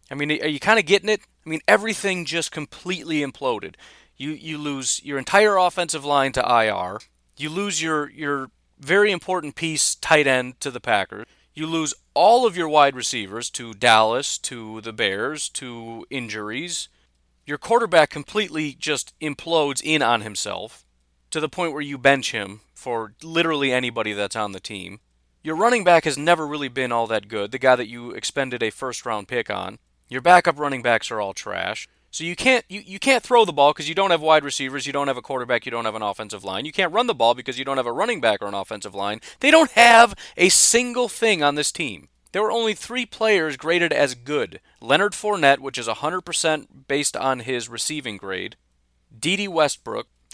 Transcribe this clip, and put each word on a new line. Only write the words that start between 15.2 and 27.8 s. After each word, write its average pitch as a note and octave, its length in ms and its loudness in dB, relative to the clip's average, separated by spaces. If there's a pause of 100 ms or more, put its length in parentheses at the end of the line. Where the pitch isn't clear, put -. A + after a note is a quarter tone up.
to A#2 600 -12
injuries. A#2+ 800 -8 (580)
Your D3 120 -6
quarterback F3+ 520 4
completely D#3 640 -6
just - 460 -6
implodes D3+ 600 -2
in D3+ 200 0
on A#2 180 2
himself G#2 640 -10 (460)
to D#3+ 100 -6
the D3+ 80 -2
point E3+ 240 -4
where D3 100 -8
you C#3+ 160 -10
bench C3+ 340 4
him G#2 280 -8 (140)
for A2+ 480 -6
literally D#3+ 500 0
anybody A#2+ 400 -2
that's G2+ 240 -6
on G#2 160 -4
the F#2+ 80 -12
team. F#2+ 400 -14 (420)
Your D#3+ 140 -6
running A3 280 2
back E3+ 200 6
has C#3 140 -2
never D#3+ 280 2
really D3 220 -6
been B2 240 -4
all A#2 140 0
that G#2 220 -2
good, G#2 240 -6
the C3 60 -6
guy B2+ 180 6
that A#2+ 120 -2